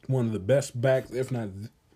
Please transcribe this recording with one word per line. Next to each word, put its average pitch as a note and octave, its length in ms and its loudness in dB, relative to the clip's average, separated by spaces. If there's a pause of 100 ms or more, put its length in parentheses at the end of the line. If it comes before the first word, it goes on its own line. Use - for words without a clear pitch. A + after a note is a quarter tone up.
one B2+ 220 0
of A2 40 -2
the G#2 80 -2
best B2+ 400 2
backs, C3 320 2
if B2+ 200 -4
not A#2 200 -4
th-, G2+ 200 -12 (240)